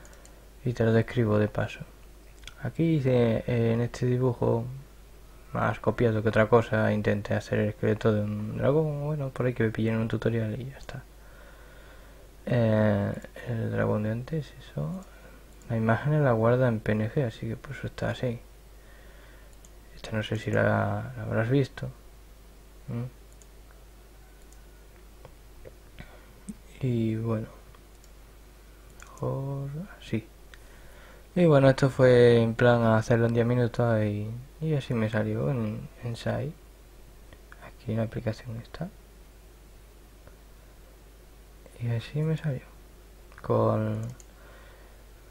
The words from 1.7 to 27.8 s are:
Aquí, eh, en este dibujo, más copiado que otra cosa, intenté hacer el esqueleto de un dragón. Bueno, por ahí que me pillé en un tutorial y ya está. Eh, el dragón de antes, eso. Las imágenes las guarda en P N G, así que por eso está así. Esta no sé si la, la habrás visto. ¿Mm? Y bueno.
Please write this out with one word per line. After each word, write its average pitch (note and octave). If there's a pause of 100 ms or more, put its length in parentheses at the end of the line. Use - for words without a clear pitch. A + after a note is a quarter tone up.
Aquí, D#3+
eh, A#2+
en A#2
este A#2+
dibujo, A#2+ (880)
más A2+
copiado A2
que G#2+
otra A2
cosa, A2
intenté G#2+
hacer A2
el G#2+
esqueleto A2
de G#2
un G#2
dragón. C#3+
Bueno, D3
por B2+
ahí B2
que -
me A2
pillé A2
en A2+
un A2+
tutorial A2+
y A#2
ya C3+
está. - (1400)
Eh, G#2+ (340)
el A2+
dragón G#2+
de G#2+
antes, B2+
eso. E3 (640)
Las A#2
imágenes A2+
las C3
guarda A#2+
en A2+
P G#2+
N G#2+
G, D3
así A#2
que A2+
por -
eso A#2+
está A2+
así. A#2 (1600)
Esta -
no G#2+
sé A2
si G#2+
la, G#2+
la G#2+
habrás A2
visto. C3 (1000)
¿Mm? A#2+ (3750)
Y A2+
bueno. A2+ (1500)